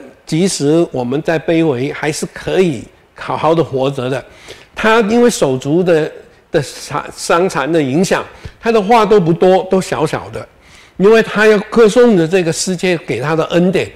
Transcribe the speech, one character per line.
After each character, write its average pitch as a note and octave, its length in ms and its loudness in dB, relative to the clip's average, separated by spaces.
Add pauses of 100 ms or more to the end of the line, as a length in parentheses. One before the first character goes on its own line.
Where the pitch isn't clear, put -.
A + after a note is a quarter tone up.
(240)
即 E3+ 240 0
使 E3 420 0
我 B2+ 140 -6
们 C3 160 -4
在 D#3+ 180 -2
卑 E3 280 0
微， C#3 260 -2
还 D3 180 -6
是 D#3 220 -8
可 D#3 280 -4
以 D#3 220 -2 (320)
好 - 220 -8
好 D#3 180 0
的 E3 80 0
活 C3 280 -4
着 B2+ 180 -6
的。 C3 160 -6 (500)
他 A3 280 0
因 A3+ 180 0
为 A#3+ 80 6
手 C3+ 300 0
足 D3 240 0
的， D#3+ 280 2 (400)
的 D3+ 120 0
残-， - 420 -10 (100)
伤 F#3 340 0
残 D3 220 -4
的 E3 120 0
影 C#3 200 0
响， D3+ 220 -2 (360)
他 A#3 120 -2
的 A3+ 80 2
画 A3 240 2
都 G3+ 160 4
不 E3 120 2
多， F#3 380 2
都 F#3+ 100 2
小 D3+ 260 -4
小 A2 240 -6
的， A2+ 160 -12 (500)
因 G3 140 4
为 A3+ 120 6
他 G#3+ 240 0
要 G#3+ 120 4 (100)
歌 A3+ 200 6
颂 A#3+ 280 6
的 E3 100 2
这 F3+ 180 0
个 D#3+ 80 -2
世 F#3 240 -4
界 F#3 220 -2
给 A#2+ 220 -6
他 D3 140 -4
的 D#3 120 0
恩 F3+ 260 2
典， C#3+ 240 -2